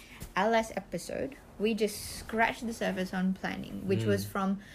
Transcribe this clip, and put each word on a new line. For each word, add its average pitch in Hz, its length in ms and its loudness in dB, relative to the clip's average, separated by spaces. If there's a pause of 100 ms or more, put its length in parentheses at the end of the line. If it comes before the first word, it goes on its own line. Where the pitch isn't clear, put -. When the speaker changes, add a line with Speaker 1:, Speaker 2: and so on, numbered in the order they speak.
(360)
Speaker 1:
our 214 160 4
last 226 240 4
episode, - 640 -4 (160)
we 214 160 4
just 208 240 2 (240)
scratched 226 480 0
the 233 80 -6
surface 190 400 -2
on 185 160 4
planning, - 560 -6
which 113 160 4
Speaker 2:
Hmm. 107 80 6
Speaker 1:
was - 160 2
from 196 320 0 (140)